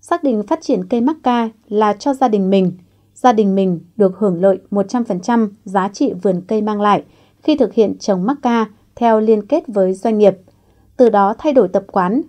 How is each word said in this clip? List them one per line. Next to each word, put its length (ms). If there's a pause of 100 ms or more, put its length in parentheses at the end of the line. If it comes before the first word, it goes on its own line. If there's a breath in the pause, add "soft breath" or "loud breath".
Xác 240
định 180
phát 200
triển 260
cây 120
mắc 220
ca 260 (200)
là 240
cho 220
gia 140
đình 220
mình, 220 (420 soft breath)
gia 180
đình 220
mình 260 (160)
được 220
hưởng 220
lợi 180 (120)
một 180
trăm 160
phần 160
trăm 320 (120)
giá 280
trị 200 (100)
vườn 260
cây 140
mang 180
lại 220 (400 soft breath)
khi 140
thực 180
hiện 240
trồng 280
mắc 160
ca 240 (300 soft breath)
theo 240
liên 260
kết 220
với 260
doanh 240
nghiệp. 160 (600 soft breath)
Từ 120
đó 300
thay 140
đổi 160
tập 240
quán 360